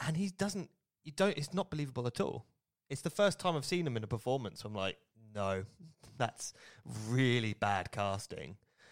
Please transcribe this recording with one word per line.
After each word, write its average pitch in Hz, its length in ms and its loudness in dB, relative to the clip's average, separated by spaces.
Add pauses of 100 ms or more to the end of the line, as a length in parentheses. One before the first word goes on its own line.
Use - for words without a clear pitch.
and 156 120 -2
he 196 140 0
doesn't, 202 380 -4 (360)
you 151 80 -12
don't, 196 240 4
it's 143 160 -4
not 185 180 0
believable 131 340 -2
at 120 140 -2
all. - 260 -2 (440)
It's 135 120 -6
the 165 80 -4
first 202 300 4
time 175 160 2
I've 139 80 -2
seen 180 240 0
him 120 80 0
in 110 80 -2
a 107 40 -6
performance. 123 580 -2
I'm 107 100 -8
like, 95 220 -2 (360)
"No, 98 300 0 (540)
that's - 360 -4 (540)
really 120 460 4
bad 101 400 2
casting." 98 640 -4 (340)